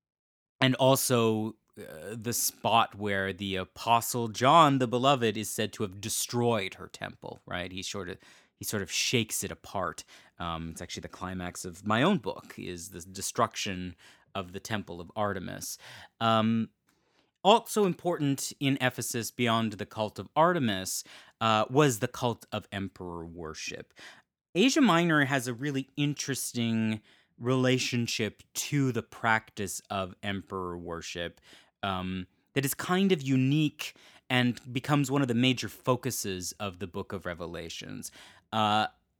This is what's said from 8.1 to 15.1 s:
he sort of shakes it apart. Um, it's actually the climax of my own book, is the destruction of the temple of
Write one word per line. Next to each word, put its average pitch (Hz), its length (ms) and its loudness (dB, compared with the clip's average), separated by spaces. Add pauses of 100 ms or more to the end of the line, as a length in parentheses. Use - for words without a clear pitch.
he 107 40 -12
sort 104 180 -4
of 90 100 -8
shakes - 500 0
it 92 80 -8
apart. - 540 -8 (340)
Um, 82 320 -6
it's 82 120 -14
actually 85 200 -12
the 85 60 -14
climax 90 560 -10
of 92 200 -14
my 110 180 4
own 185 160 4
book, - 400 -8
is 90 320 -10
the 90 100 -12
destruction 92 960 -4 (380)
of 90 180 -6
the 95 80 -10
temple 92 400 -6
of 85 160 -16